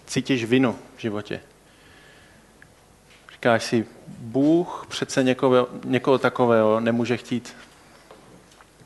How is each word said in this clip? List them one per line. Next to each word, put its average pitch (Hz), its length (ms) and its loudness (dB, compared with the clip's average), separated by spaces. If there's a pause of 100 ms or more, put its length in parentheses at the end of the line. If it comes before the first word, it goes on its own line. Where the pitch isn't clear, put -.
cítíš 131 380 -2
vinu 123 340 2 (180)
v - 40 -20
životě. 104 400 -8 (1900)
Říkáš 117 320 0
si, 113 220 -2 (200)
Bůh 143 840 -2
přece - 340 -2
někoho, 127 460 2 (160)
někoho 127 340 2
takového 113 600 2
nemůže 117 360 -2
chtít. - 400 -10 (1300)